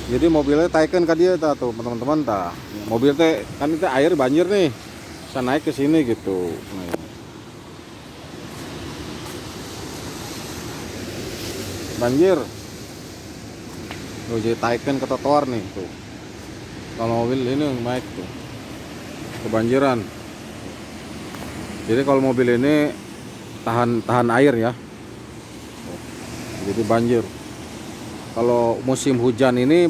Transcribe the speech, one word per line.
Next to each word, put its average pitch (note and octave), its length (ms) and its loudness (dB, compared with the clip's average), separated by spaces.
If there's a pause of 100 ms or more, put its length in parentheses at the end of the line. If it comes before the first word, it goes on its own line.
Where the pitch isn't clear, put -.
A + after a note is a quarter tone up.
Jadi B2+ 240 2
mobilnya D3+ 400 6
taikin E3 400 4
ka E3 80 6
dia F3 240 6
tah, D3+ 160 4
tuh, B2+ 160 0
teman-teman, A#2+ 560 0
tah. F#2+ 240 0 (400)
Mobil C3+ 240 6
teh D#3+ 280 4 (120)
kan D3 160 0
itu E3 160 0
air C#3 280 4
banjir D3 320 4
nih. F#3+ 220 4 (600)
Bisa C3+ 100 -4
naik B2+ 240 2
ke D#3+ 80 0
sini C#3+ 320 4
gitu. F#2+ 480 0
Nih. F2+ 400 -8 (4000)
Banjir. D#3 340 4 (1900)
Tuh, A#2 160 -2
jadi A2+ 160 2
taikin A#2+ 400 0
ke C3 80 -2
trotoar C#3+ 400 4
nih, A2+ 240 -2
tuh. F#2 160 -6 (1120)
Kalau A#2 280 0
mobil C3 200 2
ini C#3+ 200 0 (160)
naik B2 200 -2 (120)
tuh. F#2 120 -8 (1200)
Kebanjiran. A#2+ 520 4 (1800)
Jadi A#2 240 2
kalau C3+ 160 6
mobil B2 360 6
ini D3 360 4 (680)
tahan, A#2 400 2
tahan A#2+ 320 4
air C3+ 200 8
ya. A#2 160 2 (2000)
Jadi G2+ 200 0
banjir. A#2 360 4 (1120)
Kalau A#2+ 480 4
musim C3 400 2
hujan B2 400 4
ini E3 280 6